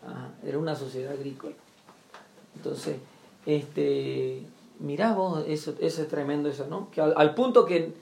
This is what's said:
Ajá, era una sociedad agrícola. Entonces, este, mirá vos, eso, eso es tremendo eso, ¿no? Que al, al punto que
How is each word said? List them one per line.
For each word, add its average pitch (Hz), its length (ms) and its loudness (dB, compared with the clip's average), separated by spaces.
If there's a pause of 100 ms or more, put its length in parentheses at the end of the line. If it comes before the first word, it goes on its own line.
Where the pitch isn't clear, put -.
Ajá, 127 260 -12 (120)
era 143 140 -4
una 156 180 -2
sociedad 131 380 -8
agrícola. 139 420 -10 (1000)
Entonces, - 420 -6 (480)
este, 135 960 0 (360)
mirá 151 340 0
vos, 185 340 0
eso, 151 320 -4
eso 160 220 0
es 151 60 -2
tremendo 147 420 -2
eso, 135 180 -6
¿no? 185 240 -8
Que 160 100 -2
al, 151 160 4
al 151 180 8
punto 254 300 8
que 165 360 2